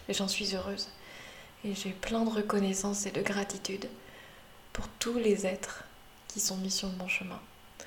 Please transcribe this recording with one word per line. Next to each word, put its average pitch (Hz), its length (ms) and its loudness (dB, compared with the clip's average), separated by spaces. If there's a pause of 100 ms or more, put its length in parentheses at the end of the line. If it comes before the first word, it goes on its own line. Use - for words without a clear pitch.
et 202 60 2
j'en 196 160 2
suis 196 260 2
heureuse. 196 320 -2 (760)
Et 202 120 0
j'ai 190 160 -2
plein 226 340 2
de 226 60 4
reconnaissance 202 760 4
et 196 60 -4
de - 100 2
gratitude 196 680 0 (880)
pour - 140 -2 (100)
tous 240 220 2
les 208 260 6
êtres - 380 -2 (440)
qui - 120 -6
sont 190 180 2
mis 190 140 0
sur 196 180 0
mon 185 180 -4
chemin. 185 320 0 (480)